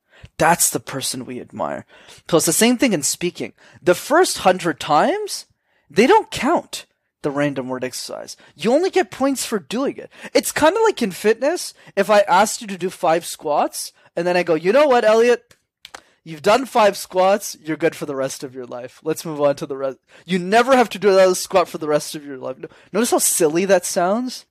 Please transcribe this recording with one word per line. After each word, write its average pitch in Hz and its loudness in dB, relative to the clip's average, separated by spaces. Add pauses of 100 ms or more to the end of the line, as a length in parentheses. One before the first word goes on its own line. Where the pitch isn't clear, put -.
(380)
That's 165 2
the 147 -6
person 127 -10
we 123 -12
admire. 76 -8 (440)
So 170 4
it's 151 2
the 165 0
same 233 2
thing 233 2
in 147 -2
speaking. 165 -6 (280)
The 170 4
first - 0
hundred 180 0
times, 269 -2 (440)
they 202 4
don't 403 4
count - -4 (360)
the 151 -4
random 139 -2
word 127 -6
exercise. - -12 (180)
You 220 0
only 349 2
get 349 0
points 269 -4
for 220 -6
doing 208 -6
it. - -16 (220)
It's - 0
kinda 330 2
like 440 2
in 202 -2
fitness, 226 -2 (220)
if 196 0
I 208 6
asked 202 2
you 226 -14
to 196 -8
do 180 -4
five 170 -2
squats, - -4 (220)
and 170 -2
then 175 0
I 180 2
go, 170 2
"You 170 0
know 294 6
what, 240 4
Elliot? 226 2 (680)
You've 156 -16
done 226 2
five 202 2
squats. 190 0
You're 151 -6
good 156 0
for 165 -10
the 143 -8
rest 135 -6
of 127 -12
your 127 -12
life. 123 -14
Let's 156 -6
move 151 -6
on 143 2
to 156 -10
the 139 -8
rest." 135 -6 (260)
You 180 -2
never 226 2
have 247 4
to 196 -12
do 202 4
another 190 6
squat 180 0
for 170 -12
the 156 -6
rest 151 -2
of 151 -12
your 143 -12
life. 131 -10
No-, 160 -16 (260)
notice 226 0
how 359 2
silly 170 0
that 185 2
sounds 208 -2